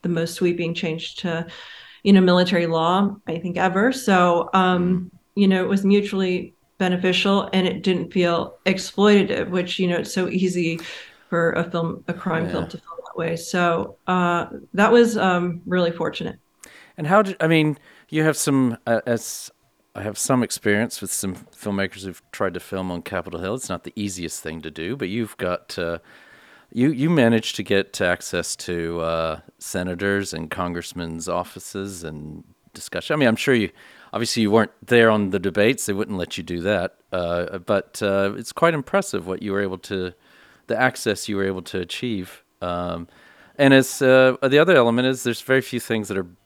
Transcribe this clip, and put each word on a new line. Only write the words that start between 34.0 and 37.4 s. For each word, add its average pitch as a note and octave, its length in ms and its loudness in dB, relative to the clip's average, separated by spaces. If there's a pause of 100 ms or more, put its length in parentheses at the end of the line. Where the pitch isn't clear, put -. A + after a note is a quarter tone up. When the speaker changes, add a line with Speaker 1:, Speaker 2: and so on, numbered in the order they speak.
Speaker 2:
obviously A#2 300 -2
you G2+ 80 4
weren't G#2+ 200 4 (160)
there A#2 220 6
on G#2 220 2
the G2 80 -2
debates. G2+ 480 0
They G2+ 80 -4
wouldn't G2+ 240 -4
let - 180 -6
you F2+ 80 -8
do F2 160 -6
that. F#2 360 -2 (140)
Uh, F2 460 -4